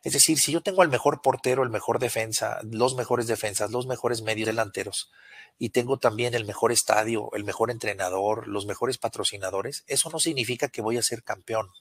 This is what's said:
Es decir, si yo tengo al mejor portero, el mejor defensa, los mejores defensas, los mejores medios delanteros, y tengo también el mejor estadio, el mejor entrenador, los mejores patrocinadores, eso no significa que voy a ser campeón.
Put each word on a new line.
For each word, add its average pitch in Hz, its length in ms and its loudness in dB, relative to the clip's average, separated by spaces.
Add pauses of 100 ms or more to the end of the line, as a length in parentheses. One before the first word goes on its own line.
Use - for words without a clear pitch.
Es 143 80 -2
decir, 143 260 2
si - 140 2
yo 165 80 0
tengo 185 220 4
al 170 60 8
mejor 143 320 2
portero, 127 440 2
el 120 60 -2
mejor 113 280 0
defensa, 113 640 -2
los 113 320 2
mejores 120 320 0
defensas, 107 460 -2
los 123 160 -2
mejores 120 340 -2
medios 110 240 0
delanteros, 110 640 -4 (480)
y 117 120 -2
tengo 127 280 2
también 120 360 2
el 113 100 0
mejor 104 260 2
estadio, 110 640 2
el 107 100 -4
mejor 113 300 0
entrenador, 101 760 -2
los 101 200 -4
mejores 120 320 -2
patrocinadores, 98 920 -4
eso 139 220 0
no 160 100 -4
significa 127 480 0
que - 120 -6
voy 113 160 0
a 117 60 0
ser - 220 -2
campeón. 107 560 -4